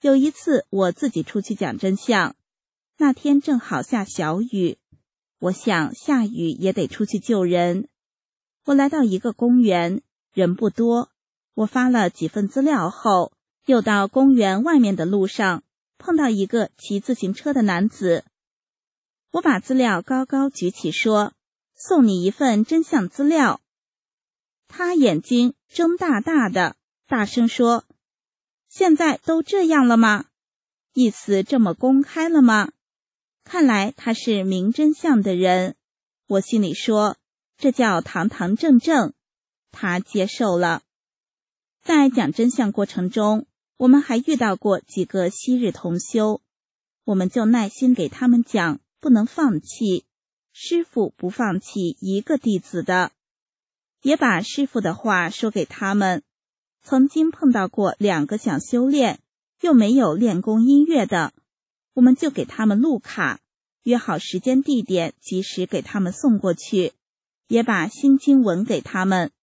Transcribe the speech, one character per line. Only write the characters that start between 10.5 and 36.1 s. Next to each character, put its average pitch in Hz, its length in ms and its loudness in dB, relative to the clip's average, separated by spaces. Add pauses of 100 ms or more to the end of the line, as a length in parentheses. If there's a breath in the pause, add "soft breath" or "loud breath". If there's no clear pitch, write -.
不 208 160 -2
多， 233 400 -2 (420)
我 220 140 -2
发 254 240 0
了 220 180 2
几 160 200 -6
份 202 200 -4
资 269 140 -2
料 262 260 0
后， 190 460 0 (320)
又 240 160 4
到 202 260 0
公 269 240 4
园 202 300 2
外 302 180 4
面 202 160 2
的 160 80 -2
路 190 220 0
上， 196 360 -2 (360)
碰 339 180 -2
到 285 140 2
一 196 160 0
个 220 320 -2
骑 202 200 -6
自 240 160 -4
行 196 200 -6
车 294 180 -6
的 277 100 0
男 190 240 0
子。 180 380 -2 (1080)
我 349 100 -4
把 262 180 0
资 - 140 -6
料 233 260 0
高 262 240 -4
高 269 240 -2
举 180 220 -6
起 - 200 -8
说 208 440 0 (420)
：“送 302 300 2
你 185 180 0
一 190 60 0
份 226 340 0
真 330 180 0
相 247 240 -2
资 - 160 -8
料。” 285 380 0 (1080)
他 359 280 -4
眼 226 260 2
睛 247 320 0 (160)
睁 339 300 0
大 302 240 -2
大 294 260 0
的， 175 280 -2 (300)
大 220 200 -2
声 233 220 0
说 233 360 0 (840)
：“现 359 260 2
在 302 300 0
都 330 180 0
这 381 240 0
样 294 220 4
了 233 80 4
吗？ 220 300 2 (680)
意 247 180 2
思 196 320 -2
这 269 160 -2
么 208 160 2
公 269 280 2
开 320 260 -4
了 320 120 4
吗？” 220 300 4 (720)
看 349 240 0
来 208 300 2
他 226 180 -4
是 208 300 -2
明 190 260 -2
真 302 240 2
相 262 280 2
的 196 120 0
人， 185 400 0 (540)